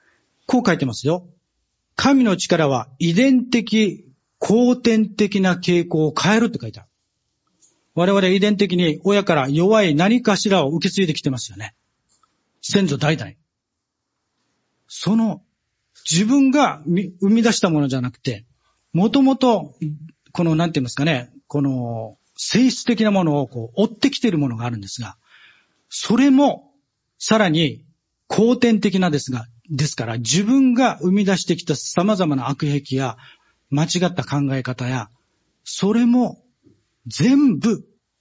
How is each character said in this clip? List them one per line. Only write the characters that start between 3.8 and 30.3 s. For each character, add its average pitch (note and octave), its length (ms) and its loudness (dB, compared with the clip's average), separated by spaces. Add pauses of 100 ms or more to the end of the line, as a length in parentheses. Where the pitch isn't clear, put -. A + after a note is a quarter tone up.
後 B3 380 2
天 A3+ 400 0
的 G3+ 260 0
な F#3 140 2
傾 F3 320 0
向 D#3 200 0
を D3 60 -4
変 G#3 240 0
え - 20 2
る A#3 60 2
っ - 40 -2
て - 120 -8
書 A2+ 60 -12
い G#2 40 -12
て G2 80 -20
あ - 40 -20
る。 - 60 -20 (1080)
我 F3+ 160 2
々 G3 160 2
遺 F#3+ 120 2
伝 G#3 180 2
的 F#3 200 0
に D#3+ 260 0
親 G3+ 200 2
か F3 120 0
ら C3+ 140 0
弱 F#3+ 340 4
い D#3 120 2
何 G#3+ 260 2
か G3+ 160 2
し - 120 0
ら F3+ 160 4
を C3+ 40 -2
受 E3 180 -2
け - 60 -2
継 G3 100 0
い E3+ 40 0
で D#3 60 -4
き - 80 -6
て C#3+ 80 -2
ま B2+ 100 -4
す - 120 -14
よ F#2+ 60 -18
ね。 G#2 180 -14 (880)
先 G3 260 -2
祖 C#3+ 100 -4
代 D3+ 200 -2
々。 A2+ 140 -12 (1600)
そ - 280 -4
の、 A3 280 -2 (640)
自 F3+ 160 2
分 C4+ 260 4
が A#3+ 340 0
み-、 E3+ 340 -2
生 G3 100 0
み A3+ 120 4
出 A3+ 100 2
し - 80 -2
た F#3+ 100 0
も D3+ 120 2
の C#3 60 0
じ C3 80 -2
ゃ B2+ 60 -2
な B2 100 -6
く - 80 -20
て、 A2+ 260 -8 (480)
も G3 160 2
と C#4 120 2
も C4 140 4
と、 A3 400 0 (560)
こ F3 120 -2
の、 D#3+ 120 2
な E3+ 120 0
ん E3 40 -4
て D#3 80 -2
言 C3 40 -2
い - 0 -
ま A#2+ 60 -6
す - 60 -12
か C#3+ 100 -2
ね、 C3 260 -2 (160)
こ D3 140 -4
の、 A#2+ 560 -6 (180)
性 B3 360 0
質 - 140 -10
的 A3+ 180 0
な G#3+ 80 2
も F#3+ 120 2
の D3 180 0
を B2 60 -6
こ A2+ 300 -12
う、 G3 60 0
追 - 20 4
っ A3+ 40 -8
て B3 200 -2
き - 100 -6
て A#3+ 80 -2
い G#3 40 0
る E3+ 80 -2
も C#3 100 -2
の A#2 60 -6
が A#2 100 -8
あ B2 40 -4
る A#2 80 -6
ん G2+ 40 -10
で G2 60 -16
す - 140 -16
が、 G#2 160 -16 (720)
そ - 260 -2
れ C#4 160 4
も、 C4+ 420 2 (460)
さ - 180 0
ら G3+ 120 2
に、 D3+ 360 -2 (420)
後 A#3 280 2
天 A#3 240 2
的 F#3 200 0
な F3+ 120 0
で C#3+ 80 -2
す - 120 -10
が、 A#2 140 -8 (240)
で D3+ 160 -4
す - 100 -8
か A#2 100 -8
ら、 A2+ 120 -6
自 B2 260 -2